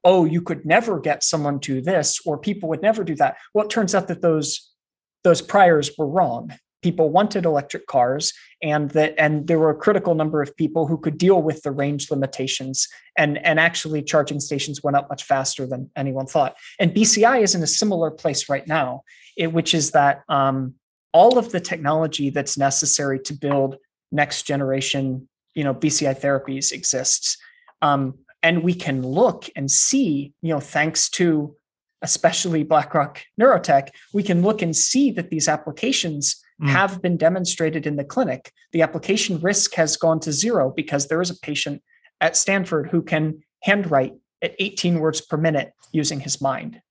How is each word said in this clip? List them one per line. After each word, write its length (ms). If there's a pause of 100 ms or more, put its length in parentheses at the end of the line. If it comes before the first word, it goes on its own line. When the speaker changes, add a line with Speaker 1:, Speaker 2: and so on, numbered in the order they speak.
Speaker 1:
"Oh, 200
you 160
could 240
never 360
get 240
someone 360
to 220
this," 420
or, 140
"People 320
would 100
never 240
do 120
that." 200 (160)
Well, 140
it 40
turns 240
out 140
that 140
those, 500 (520)
those 180
priors 560
were 100
wrong. 440 (300)
People 280
wanted 340
electric 440
cars, 440 (300)
and 280
that, 280
and 300
there 100
were 120
a 40
critical 400
number 260
of 160
people 300
who 100
could 220
deal 240
with 200
the 100
range 380
limitations, 760 (320)
and, 260
and 140
actually 440
charging 360
stations 460
went 120
up 120
much 160
faster 420
than 300
anyone 300
thought. 280 (240)
And 160
B 100
C 200
I 140
is 180
in 60
a 40
similar 440
place 380
right 200
now, 340 (340)
it, 160
which 220
is 180
that, 360
um, 460 (380)
all 260
of 120
the 100
technology 680
that's 280
necessary 640
to 120
build 460 (340)
next 300
generation, 840 (280)
you 100
know, 80
B 160
C 180
I 80
therapies 580
exists. 640 (460)
Um, 360 (240)
and 200
we 120
can 300
look 520
and 140
see, 720
you 100
know, 80
thanks 500
to 460 (460)
especially 600
BlackRock 600 (180)
Neurotech, 480 (240)
we 100
can 200
look 200
and 140
see 360
that 180
these 180
applications 920 (180)
Speaker 2:
Mm. 120
Speaker 1:
have 320
been 160
demonstrated 680
in 100
the 80
clinic. 460 (220)
The 80
application 600
risk 320
has 240
gone 220
to 120
zero 420
because 320
there 140
is 80
a 120
patient 420 (400)
at 120
Stanford 560
who 120
can 400 (200)
handwrite 520 (260)
at 180
eighteen 420
words 200
per 160
minute 380 (180)
using 280
his 200
mind. 400 (100)